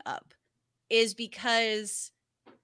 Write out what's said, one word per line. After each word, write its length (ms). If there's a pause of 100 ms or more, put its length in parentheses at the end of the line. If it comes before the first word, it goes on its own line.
up, 280 (560)
is 240
because 1000 (520)